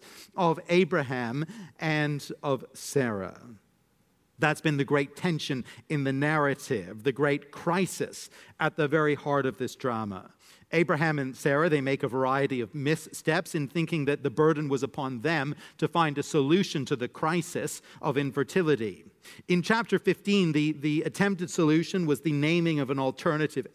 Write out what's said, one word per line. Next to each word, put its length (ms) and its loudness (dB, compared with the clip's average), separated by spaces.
of 220 2
Abraham 800 0
and 500 -2
of 200 -2
Sarah. 680 -2
That's 240 0
been 160 2
the 80 2
great 300 0
tension 500 -2
in 140 0
the 100 0
narrative, 880 0
the 100 0
great 380 0
crisis 800 -2
at 160 0
the 120 0
very 280 2
heart 320 0
of 100 -4
this 180 -6
drama. 540 -6
Abraham 480 2
and 160 -4
Sarah, 340 2
they 120 2
make 200 -2
a 60 0
variety 520 0
of 140 -6
missteps 800 -2
in 140 -2
thinking 380 -2
that 180 0
the 80 -2
burden 380 2
was 120 0
upon 400 -4
them 320 0
to 100 0
find 300 2
a 60 0
solution 600 2
to 100 -2
the 120 -2
crisis 720 -4
of 160 -2
infertility. 880 0
In 140 2
chapter 380 2
fifteen, 520 2
the, 200 2
the 320 -2
attempted 480 -2
solution 560 2
was 140 0
the 100 -2
naming 480 2
of 100 -2
an 80 -2
alternative 760 -2